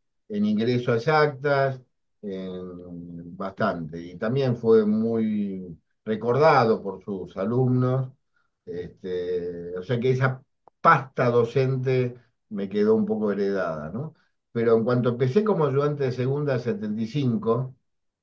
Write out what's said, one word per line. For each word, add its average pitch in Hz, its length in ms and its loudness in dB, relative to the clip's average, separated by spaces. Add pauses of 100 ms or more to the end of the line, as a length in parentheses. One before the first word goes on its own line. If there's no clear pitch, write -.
(280)
en 104 180 -2
ingreso 120 460 2
a 117 60 2
exactas, 139 840 2 (420)
en 90 1160 -10
bastante, 85 640 -4
y 87 160 -14
también 127 400 0
fue 113 280 6
muy 107 920 -2 (260)
recordado 120 800 4
por 95 200 -10
sus 95 340 -8
alumnos, 127 720 0 (540)
este, 87 1120 -6
o 92 60 -8
sea 120 160 -2
que 127 120 2
esa 131 320 0 (380)
pasta 143 480 2
docente 127 840 0 (340)
me 98 200 -6
quedó 104 260 4
un 107 100 2
poco 107 260 0
heredada, 92 600 -2
¿no? 143 240 -10 (360)
Pero 113 260 4
en 113 60 2
cuanto 123 260 2
empecé 127 340 2
como 170 220 2
ayudante 143 400 0
de 123 60 0
segunda, 135 480 -2
setenta 107 420 -4
y 110 60 -4
cinco, 120 680 -2 (480)